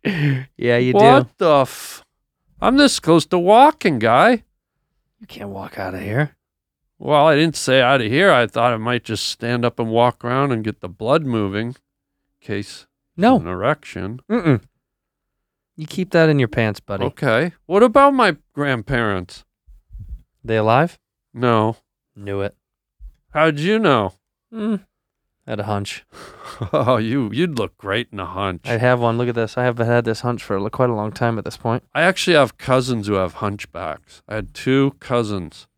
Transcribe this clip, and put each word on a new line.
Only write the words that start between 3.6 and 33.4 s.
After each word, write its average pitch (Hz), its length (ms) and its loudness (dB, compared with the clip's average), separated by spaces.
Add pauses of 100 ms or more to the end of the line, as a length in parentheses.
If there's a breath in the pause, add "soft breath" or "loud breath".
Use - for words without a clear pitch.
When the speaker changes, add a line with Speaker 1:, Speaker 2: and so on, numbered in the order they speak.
Speaker 2:
guy. 147 440 4 (760)
Speaker 1:
You - 80 -20
can't 101 220 -16
walk 98 300 -14
out 92 140 -6
of 95 80 -10
here. 120 340 -4 (640)
Speaker 2:
Well, 147 280 2
I 156 80 4
didn't 156 200 2
say 131 260 2
out 127 200 4
of 110 100 -2
here. 175 200 4
I 120 160 4
thought 120 260 0
I 113 40 -4
might 117 260 -4
just - 240 -6
stand 120 380 -4
up 120 140 -4
and 113 100 -4
walk 117 360 0
around 135 260 -2
and 113 120 -4
get 107 180 -8
the 90 80 -12
blood 131 360 -2
moving 107 440 -4
in 127 60 -14 (680)
case - 460 -10 (300)
Speaker 1:
No. 226 200 4
Speaker 2:
an 85 100 -4
erection. 101 720 -6 (100)
Speaker 1:
Mm-mm. 170 320 0 (1120)
You 156 120 -12
keep 185 240 -8
that 165 180 4
in 147 100 2
your 123 100 2
pants, 107 300 -2
buddy. 101 260 -6
Speaker 2:
Okay. 131 480 -2 (120)
What 196 180 2
about 277 300 4
my 214 240 0 (160)
grandparents? 117 920 -4 (1000)
Speaker 1:
They 110 140 0
alive? 120 420 2 (340)
Speaker 2:
No. 113 440 0 (380)
Speaker 1:
Knew 101 260 -8
it. 98 140 -8 (760)
Speaker 2:
How'd 156 280 0
you 202 200 0
know? 127 340 2 (400)
Speaker 1:
Mm. 220 280 -4 (680)
I - 40 -8
had 104 80 -6
a 104 40 -4
hunch. 101 460 -6
Speaker 2:
<laughs> - 60 -20 (560 loud breath)
Oh, 127 260 2
you, 113 360 -2
you'd 160 240 -2
look 101 220 -6
great 104 320 -4
in 101 80 -12
a 90 80 -8
hunch. 92 380 -6
Speaker 1:
I 120 120 -2
have 123 220 2
one. 117 180 0
Look 120 100 -2
at 120 80 -4
this. 113 220 -4
I 123 60 -2
have 117 160 -2
had 117 260 0
this 113 160 -4
hunch 120 220 -6
for 104 120 -6
l-, 101 140 -4
quite 123 220 0
a - 20 -4
long 107 180 -6
time 117 280 -4
at - 60 -12
this - 120 -12
point. 117 260 -4 (120)
Speaker 2:
I 147 80 0
actually 180 320 0
have 135 240 2
cousins 123 480 -2
who 104 60 0
have 92 240 -2
hunchbacks. 92 920 -10